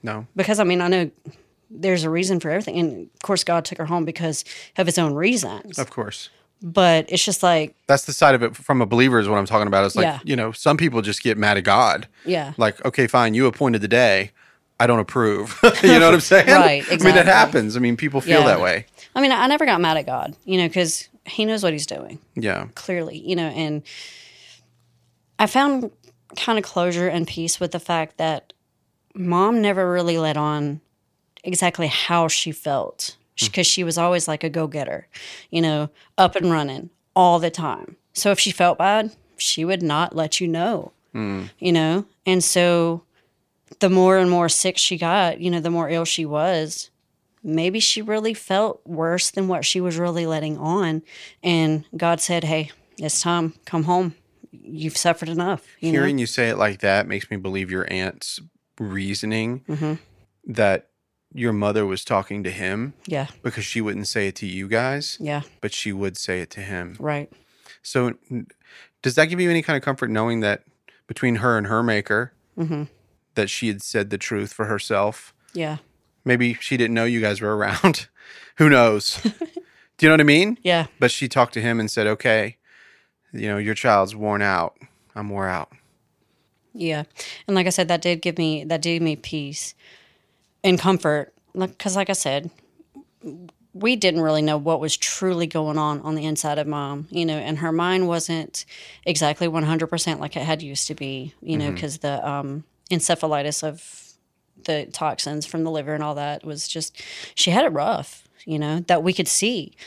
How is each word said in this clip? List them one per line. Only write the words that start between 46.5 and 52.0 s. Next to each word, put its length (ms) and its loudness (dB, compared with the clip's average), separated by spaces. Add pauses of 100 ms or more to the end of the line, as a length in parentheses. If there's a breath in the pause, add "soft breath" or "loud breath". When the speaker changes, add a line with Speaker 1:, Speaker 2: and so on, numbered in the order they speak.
Speaker 2:
maybe 380 -2
she 220 0
really 320 -2
felt 520 -2
worse 440 -2
than 180 -4
what 160 -2
she 160 0
was 160 -2
really 300 -2
letting 320 -4
on. 440 -2 (400 loud breath)
And 440 0 (100)
God 240 0